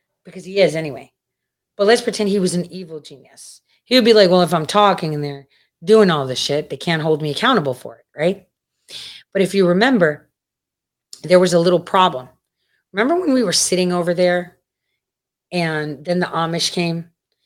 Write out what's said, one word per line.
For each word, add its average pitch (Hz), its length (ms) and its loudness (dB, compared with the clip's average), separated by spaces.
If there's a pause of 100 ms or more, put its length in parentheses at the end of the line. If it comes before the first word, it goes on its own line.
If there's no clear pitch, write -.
(240)
because 180 220 -20
he 190 140 -2
is 160 160 2
anyway. 139 360 -10 (680)
But 202 100 0
let's 233 140 4
pretend 214 260 -4
he 202 120 0
was 180 160 -2
an 175 160 -4
evil 165 280 -16
genius. - 640 -20 (240)
He 240 100 0
would 254 80 6
be 226 100 6
like, 202 160 6
"Well, 180 120 4
if 170 120 0
I'm 160 120 0
talking 190 500 0
and 147 80 -6
they're 139 240 -10 (340)
doing 202 300 4
all 143 160 -2
this 127 120 -6
shit, 147 300 -4
they 139 60 -10
can't 160 260 -4
hold 156 200 -2
me 151 100 -4
accountable 180 420 0
for 117 220 -16
it," - 100 -20 (120)
right? 180 300 -4 (840)
But 196 100 0
if 185 120 -2
you 196 120 2
remember, 175 640 2 (920)
there 180 160 4
was 180 140 2
a 175 60 2
little 175 200 2
problem. 170 480 0 (640)
Remember 240 240 -2
when 349 180 0
we 254 100 0
were 175 100 -2
sitting 180 400 -2
over 175 200 -2
there 175 440 -2 (960)
and 151 520 -4
then 180 160 -2
the 175 60 -2
Amish 165 460 -4
came? 170 400 -6 (340)